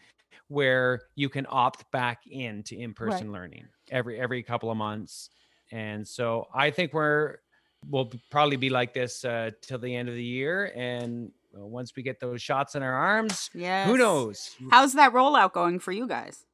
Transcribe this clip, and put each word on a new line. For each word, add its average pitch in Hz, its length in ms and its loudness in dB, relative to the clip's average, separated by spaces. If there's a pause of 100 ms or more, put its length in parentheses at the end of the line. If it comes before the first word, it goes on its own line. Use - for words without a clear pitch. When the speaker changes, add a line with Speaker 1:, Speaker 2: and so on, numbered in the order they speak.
(480)
Speaker 1:
where 127 540 4 (120)
you 139 140 -2
can 135 200 -4
opt 131 440 0
back 123 340 -2
into 113 500 -10
in-person 117 540 -6
Speaker 2:
Right. 101 100 -10
Speaker 1:
learning - 280 -16 (220)
every, 120 280 -4
every 123 240 -4
couple 113 280 -4
of 113 60 -2
months. 107 540 -6 (400)
And 107 360 -8
so 113 460 -2
I 143 180 2
think 151 220 -2
we're, 151 460 2 (480)
we'll 135 200 0
b-, 117 140 -14 (100)
probably 147 260 4
be 131 140 0
like 123 220 0
this, 123 320 -4
uh, 117 280 -4 (100)
till 131 160 -8
the 123 160 -6
end 123 140 -4
of 120 80 -8
the 120 80 -6
year. 143 500 -4
And, 120 580 -6 (240)
uh, 101 80 -16
once 120 320 -12
we 135 60 -12
get 127 180 -6
those 123 220 -6
shots 143 320 -2
in 143 80 -2
our 131 100 -2
arms, 196 600 0
Speaker 2:
Yes. 185 340 -2
Speaker 1:
who 233 80 4
knows? 151 600 2 (140)
Speaker 2:
How's 262 240 8
that 269 180 8
rollout 254 400 6
going 175 260 2
for 185 140 -6
you 226 160 -4
guys? 120 460 -8